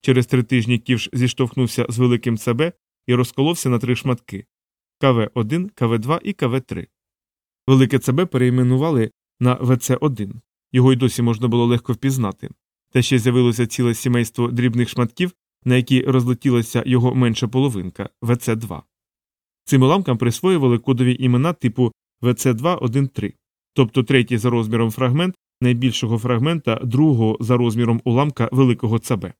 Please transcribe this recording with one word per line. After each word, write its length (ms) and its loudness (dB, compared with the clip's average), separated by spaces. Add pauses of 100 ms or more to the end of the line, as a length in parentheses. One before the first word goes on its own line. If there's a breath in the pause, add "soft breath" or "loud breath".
Через 260 2
три 160 0
тижні 360 -2
ківш 340 -4
зіштовхнувся 760 -2
з 100 -6
великим 400 0
Ц 140 -4
Б 200 -2 (340)
і 80 0
розколовся 540 -2
на 100 0
три 180 -2
шматки: 480 -6 (540)
К 140 2
В 220 0
один, 340 -2
К 180 -4
В 120 0
два 260 -2
і 80 -6
К 140 -4
В 140 -2
три. 260 -12 (800)
Велике 320 4
Ц 140 -2
Б 140 0
перейменували 840 0 (300)
на 140 2
В 220 2
Ц 200 -2
один. 440 -4 (320)
Його 200 6
й 40 4
досі 260 0
можна 260 0
було 180 2
легко 260 0
впізнати. 580 -4 (420)
Та 100 2
ще 160 2
з'явилося 480 2
ціле 280 -2
сімейство 540 -2
дрібних 400 0
шматків, 440 -4 (320)
на 120 2
які 260 2
розлетілася 840 0
його 280 2
менша 340 0
половинка, 640 -4 (120)
В 140 0
Ц 200 -2
два. 260 -10 (840)
Цим 180 4
уламкам 360 2
присвоювали 600 2
кодові 420 0
імена 320 2
типу 400 -2 (280)
В 140 0
Ц 200 0
два 200 -2
один 340 -2
три, 260 -8 (400)
тобто 280 2
третій 360 2
за 120 0
розміром 400 0
фрагмент 440 -2 (260)
найбільшого 580 0
фрагмента 680 -2
другого 560 2
за 160 0
розміром 480 0
уламка 480 0
великого 460 2
Ц 180 -4
Б. 240 -8